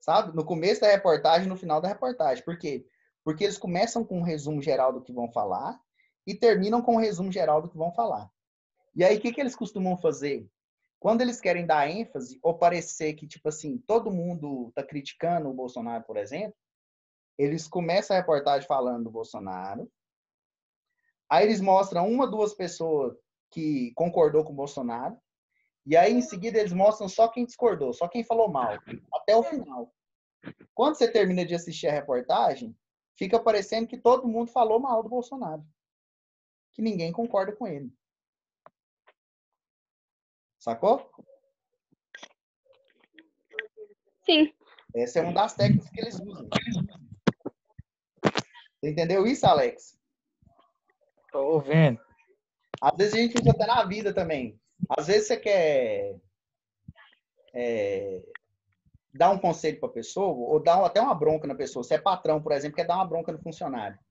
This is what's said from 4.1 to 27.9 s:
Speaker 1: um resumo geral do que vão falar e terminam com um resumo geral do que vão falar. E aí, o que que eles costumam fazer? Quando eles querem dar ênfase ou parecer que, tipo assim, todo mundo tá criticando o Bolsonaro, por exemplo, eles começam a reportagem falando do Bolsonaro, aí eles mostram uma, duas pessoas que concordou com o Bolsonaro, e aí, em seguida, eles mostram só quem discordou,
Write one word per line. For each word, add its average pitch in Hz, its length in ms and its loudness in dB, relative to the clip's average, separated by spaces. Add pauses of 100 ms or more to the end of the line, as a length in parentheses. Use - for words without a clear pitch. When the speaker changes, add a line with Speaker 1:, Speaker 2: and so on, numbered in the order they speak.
Speaker 1:
um 170 40 -2
resumo 156 380 -4
geral 131 320 0
do 123 100 -8
que 123 100 -16
vão 120 180 -6
falar 110 500 -4 (460)
e 202 80 -8
terminam 220 480 2
com 240 120 2
um 226 60 4
resumo 190 300 -2
geral 156 320 2
do 175 60 -10
que 170 80 -18
vão 165 160 -4
falar. 156 360 -4 (680)
E 175 100 2
aí, 208 120 6
o 208 40 -2
que 233 120 -2
que 294 80 -6
eles 269 140 -4
costumam 185 420 -4
fazer? 139 520 -4 (500)
Quando 226 220 2
eles 240 200 -2
querem 175 260 0
dar 151 220 4
ênfase 160 540 -8
ou 165 160 0
parecer 165 560 0
que, 151 140 -16
tipo - 200 -8
assim, 151 300 -8
todo 220 320 0
mundo 147 640 -6
tá 143 80 -6
criticando 151 680 -6
o 131 60 -8
Bolsonaro, 120 500 -8
por 110 120 -10
exemplo, 147 400 -8 (840)
eles 147 300 -2
começam 185 480 -2
a 185 40 2
reportagem 143 460 0
falando 123 380 -2
do 113 60 -12
Bolsonaro, 101 800 -12 (1400)
aí 170 160 6
eles 214 160 2
mostram 190 480 2
uma, 247 180 2
duas 208 280 -2
pessoas 160 600 -4 (360)
que 143 440 -4
concordou 156 500 2
com 151 80 -12
o 143 40 -12
Bolsonaro, 139 600 -8 (680)
e 147 120 2
aí, 190 160 6
em 240 100 2
seguida, 208 360 -4
eles 214 140 0
mostram 202 360 4
só 220 200 4
quem 240 160 -4
discordou, 170 480 0